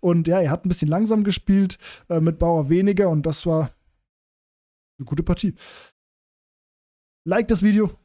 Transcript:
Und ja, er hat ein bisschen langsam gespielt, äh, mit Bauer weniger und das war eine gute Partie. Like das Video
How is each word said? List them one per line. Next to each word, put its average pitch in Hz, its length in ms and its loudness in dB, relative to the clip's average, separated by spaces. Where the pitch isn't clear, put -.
Und 170 260 0
ja, 175 140 2
er 247 100 0
hat - 160 -4
ein - 20 -2
bisschen 170 200 -2
langsam 214 340 0
gespielt, 196 560 0
äh, 165 120 0
mit 165 200 0
Bauer 165 300 0
weniger 190 380 2
und 151 160 0
das 156 220 -4
war 160 240 -2
eine 135 80 -12
gute 147 160 -4
Partie. 175 320 -2
Like 214 220 -2
das 196 160 0
Video 208 300 2